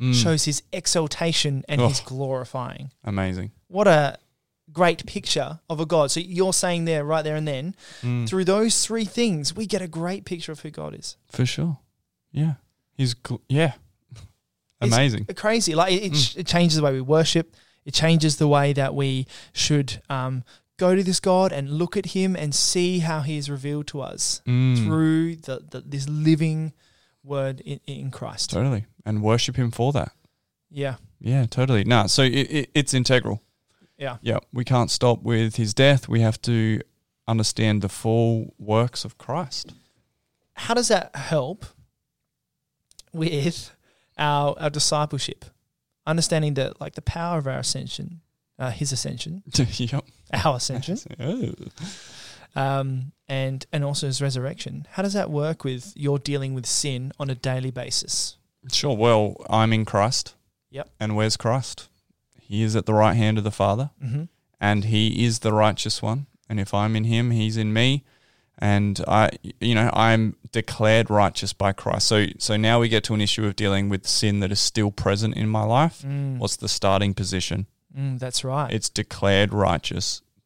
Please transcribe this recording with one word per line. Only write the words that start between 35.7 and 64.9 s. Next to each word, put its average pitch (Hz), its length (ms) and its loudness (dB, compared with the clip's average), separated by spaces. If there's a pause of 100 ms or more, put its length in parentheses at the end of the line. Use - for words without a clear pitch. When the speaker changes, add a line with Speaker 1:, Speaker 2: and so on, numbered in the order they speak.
Speaker 1:
death. 135 340 4
We 113 140 2
have 110 220 2
to 110 380 0 (460)
understand 110 540 2
the 98 80 -2
full 113 680 0
works 110 480 0
of - 120 -14
Christ. - 560 -8 (840)
Speaker 2:
How - 180 -4
does 240 140 2
that 208 280 0
help 147 500 -2 (1500)
with 160 580 -4 (460)
our, 147 420 0
our 156 100 -2
discipleship? 151 760 -2 (640)
Understanding 156 480 0
the, 135 240 -2
like, 147 160 -12
the 156 60 -12
power 170 360 -4
of 139 100 -4
our 131 120 -6
ascension, 131 640 -8 (360)
uh, 131 140 -6
his 139 200 -4
ascension, 139 560 -8
Speaker 1:
<laughs> 131 80 -18
Yep. 127 480 -2 (400)
Speaker 2:
our 143 120 2
ascension, 160 420 -6 (120)
Speaker 1:
<laughs> - 100 -16
Oh. - 1400 -10
Speaker 2:
um, 135 520 -2 (160)
and, 135 440 -6
and 147 120 -2
also 143 240 -4
his 135 140 -2
resurrection. 139 680 -6
How 190 120 -4
does 196 100 -2
that 202 160 -2
work 151 340 -4
with 131 320 -6
your 143 240 0
dealing 135 340 -4
with 127 120 -6
sin 135 540 -4
on 139 100 -4
a 131 60 -4
daily 127 360 -2
basis? - 640 -6 (340)
Speaker 1:
Sure. 143 240 0
Well, 107 400 4 (140)
I'm 110 240 4
in 110 120 0
Christ. - 500 0 (360)
Speaker 2:
Yep. 139 180 -12 (100)
Speaker 1:
And 107 160 -2
where's 107 220 2
Christ? - 500 -4 (520)
He 104 240 -2
is 110 120 2
at 107 100 0
the 110 80 2
right 107 220 6
hand 110 220 4
of 104 60 -2
the 107 80 -2
Father, 104 400 0 (120)
Speaker 2:
Mm-hmm. 139 200 -4 (360)
Speaker 1:
and 104 260 2
he 110 380 2